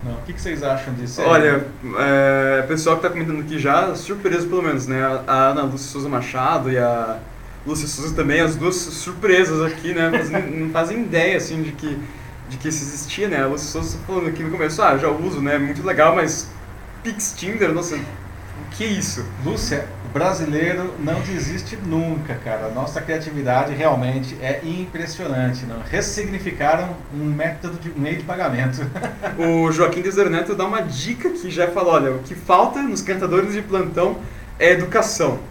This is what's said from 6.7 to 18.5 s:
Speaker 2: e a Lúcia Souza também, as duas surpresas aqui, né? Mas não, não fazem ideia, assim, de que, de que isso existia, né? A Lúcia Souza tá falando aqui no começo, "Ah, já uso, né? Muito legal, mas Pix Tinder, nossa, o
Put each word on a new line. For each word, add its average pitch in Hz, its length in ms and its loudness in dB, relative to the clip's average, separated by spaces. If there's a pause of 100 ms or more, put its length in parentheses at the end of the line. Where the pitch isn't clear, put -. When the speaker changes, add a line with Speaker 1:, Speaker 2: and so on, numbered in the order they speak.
Speaker 2:
e 127 80 2
a 117 400 2 (480)
Lúcia 151 220 -2
Souza 151 260 -6
também, 151 260 4
as 156 160 2
duas 175 200 0
surpresas 180 840 2
aqui, 165 320 -2
né? 165 160 4
Mas 160 200 0
não, 151 100 0
não 160 300 -2
fazem 165 320 0
ideia, 175 360 2
assim, 160 240 -2
de 143 100 -4
que, 147 260 -6 (500)
de 127 100 -10
que 156 100 -4
isso 151 140 -2
existia, 143 460 -4
né? 147 140 2
A 135 40 4
Lúcia 147 240 -2
Souza 160 280 -2
tá - 80 -10
falando 180 220 0
aqui - 140 -4
no 160 80 -2
começo, 165 320 0
"Ah, 156 160 6
já 156 100 2
uso, 156 320 0
né? 143 180 2
Muito 139 280 -2
legal, 165 280 6
mas 160 360 0 (520)
Pix 220 340 -6
Tinder, 190 360 0
nossa, 165 240 -2
o 139 40 -6 (680)